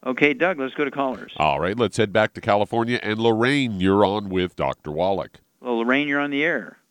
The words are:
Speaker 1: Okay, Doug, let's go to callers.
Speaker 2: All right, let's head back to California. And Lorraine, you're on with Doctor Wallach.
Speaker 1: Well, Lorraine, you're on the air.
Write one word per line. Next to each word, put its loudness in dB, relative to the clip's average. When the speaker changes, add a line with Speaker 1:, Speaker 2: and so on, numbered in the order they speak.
Speaker 1:
Okay, 2
Doug, -2
let's -6
go -2
to -4
callers. -6
Speaker 2:
All 2
right, -2
let's 0
head 0
back 2
to -12
California. 0
And -4
Lorraine, 2
you're 6
on 0
with -2
Doctor -4
Wallach. -4
Speaker 1:
Well, -2
Lorraine, 0
you're -2
on -4
the -2
air. -4